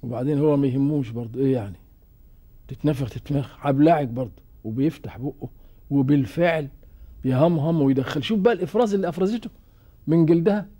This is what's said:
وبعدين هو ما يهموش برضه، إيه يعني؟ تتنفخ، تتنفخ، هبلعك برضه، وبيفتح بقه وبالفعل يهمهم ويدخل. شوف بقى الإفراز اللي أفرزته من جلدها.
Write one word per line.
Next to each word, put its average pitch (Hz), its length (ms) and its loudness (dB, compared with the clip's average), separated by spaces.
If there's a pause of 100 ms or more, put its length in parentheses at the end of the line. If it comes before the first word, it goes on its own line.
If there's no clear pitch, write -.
وبعدين 127 360 -2
هو 147 180 2
ما 139 100 2
يهموش 139 420 -2
برضه، 117 300 -10
إيه 135 140 2
يعني؟ 101 220 -4 (920)
تتنفخ، 139 420 -2
تتنفخ، - 500 -6
هبلعك 147 480 2
برضه، 117 340 -8 (220)
وبيفتح 120 540 -4
بقه - 320 -10 (400)
وبالفعل 143 760 0 (580)
يهمهم 147 560 2
ويدخل. 135 420 0
شوف 220 160 0
بقى 226 140 4
الإفراز 208 400 0
اللي 190 160 0
أفرزته 196 400 -2 (580)
من 165 180 4
جلدها. 180 420 2 (120)